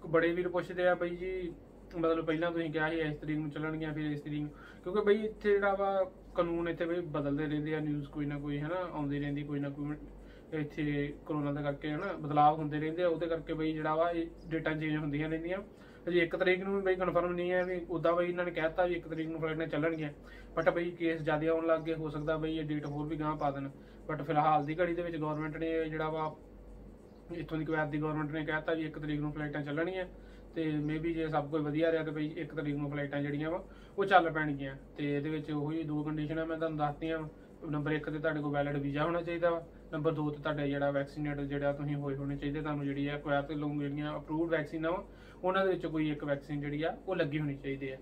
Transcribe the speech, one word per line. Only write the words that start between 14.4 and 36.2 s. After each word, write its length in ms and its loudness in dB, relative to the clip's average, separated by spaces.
data 260 0
change 220 0
ਹੁੰਦੀਆਂ 320 0
ਰਹਿੰਦੀਆਂ। 300 -2
ਹਜੇ 100 4
ਇੱਕ 180 4
ਤਰੀਕ 260 6
ਨੂੰ 140 0
ਵੀ 60 2
ਬਈ 140 6
confirm 360 4
ਨਹੀਂ 200 0
ਹੈ 120 6
ਵੀ 160 -2
ਉੱਦਾਂ 220 4
ਬਈ 160 4
ਇਹਨਾਂ 160 0
ਨੇ 60 0
ਕਹਿ 120 -2
ਦਿੱਤਾ 240 4
ਵੀ 80 2
ਇੱਕ 140 -6
ਤਰੀਕ 200 -2
ਨੂੰ 120 -4
ਫਲਾਈਟਾਂ 260 0
ਚੱਲਣਗੀਆਂ। 440 0
But 160 6
ਬਈ 160 0
case 320 0
ਜ਼ਿਆਦਾ 280 2
ਆਉਣ 160 4
ਲੱਗ 140 6
ਗਏ, 140 -2
ਹੋ 140 -4
ਸਕਦਾ 280 0
ਬਈ 220 -2
ਇਹ 60 -2
date 220 -2
ਹੋਰ 220 -4
ਵੀ 80 -4
ਗਾਂਹ 200 -2
ਪਾ 140 2
ਦੇਣ। 180 -4
But 140 -4
ਫਿਲਹਾਲ 400 4
ਦੀ 160 -2
ਘੜੀ 140 4
ਦੇ 80 -2
ਵਿੱਚ 140 -2
ਗੌਰਮੈਂਟ 400 -2
ਨੇ 320 0
ਜਿਹੜਾ 200 0
ਵਾ 260 -2
ਇੱਥੋਂ 260 -4
ਦੀ 60 0
ਕੁਵੈਤ 240 2
ਦੀ 120 0
ਗੌਰਮੈਂਟ 320 0
ਨੇ 120 -2
ਕਹਿ 100 0
ਦਿੱਤਾ 200 2
ਵੀ 100 0
ਇੱਕ 140 -6
ਤਰੀਕ 220 0
ਨੂੰ 120 0
flight 300 -4
ਚੱਲਣਗੀਆਂ। 440 0
ਤੇ 80 -2
maybe 360 0
ਜੇ 140 0
ਸਭ 220 0
ਕੁਝ 120 2
ਵਧੀਆ 300 4
ਰਿਹਾ 120 2
ਤੇ 60 -2
ਬਈ 160 -2
ਇੱਕ 180 -6
ਤਰੀਕ 220 -2
ਨੂੰ 140 -2
flight 320 -2
ਜਿਹੜੀਆਂ 280 0
ਵਾ 120 -2
ਉਹ 60 4
ਚੱਲ 260 8
ਪੈਣਗੀਆਂ। 440 -2
ਤੇ 200 0
ਇਹਦੇ 140 0
ਵਿੱਚ 200 -4
ਉਹੀ 320 0
ਦੋ 220 -2
ਕੰਡੀਸ਼ਨਾਂ 420 -2